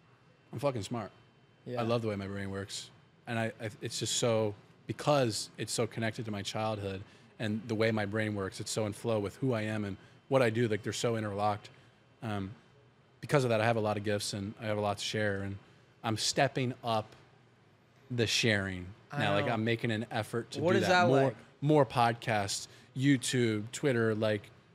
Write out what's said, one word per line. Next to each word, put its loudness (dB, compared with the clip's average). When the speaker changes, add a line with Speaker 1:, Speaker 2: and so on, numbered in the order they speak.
Speaker 1:
I'm -8
fucking -2
smart. -6
Speaker 2:
Yeah. -6
Speaker 1:
I 0
love 2
the -2
way -2
my -4
brain -6
works. -8
And -2
I, 0
I, -6
it's -8
just -2
so, 2
because 2
it's -6
so 0
connected -4
to -6
my -4
childhood -4
and -2
the -2
way 4
my 2
brain -2
works, -4
it's -8
so 0
in -4
flow 0
with -4
who 0
I -2
am -2
and -6
what 6
I 4
do. 2
Like, 0
they're -4
so 0
interlocked. -2
Um, -4
because 2
of 2
that, 4
I 4
have 4
a 0
lot 0
of -6
gifts -2
and -6
I -8
have -2
a -2
lot 0
to -8
share. -2
And -6
I'm 0
stepping 0
up 0
the 2
sharing 2
now. 2
Like, 2
Speaker 2:
Oh. 0
Speaker 1:
I'm 0
making 0
an -2
effort -4
to -6
Speaker 2:
What 4
Speaker 1:
do 4
Speaker 2:
is 2
Speaker 1:
that. 6
Speaker 2:
that 4
Speaker 1:
More, 6
Speaker 2:
like? 0
Speaker 1:
more 6
podcasts, 0
YouTube, 2
Twitter, 2
like, 0